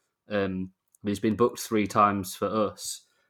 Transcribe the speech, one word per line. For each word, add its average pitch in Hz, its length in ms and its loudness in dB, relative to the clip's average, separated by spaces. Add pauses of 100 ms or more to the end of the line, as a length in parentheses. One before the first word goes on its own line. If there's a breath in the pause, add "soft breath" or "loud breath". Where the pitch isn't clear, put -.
(300)
Um, 95 420 -4 (340)
he's 104 140 -2
been 110 160 2
booked 120 240 2
three 107 280 -2
times 101 480 2
for 101 120 -2
us. - 580 -4 (240)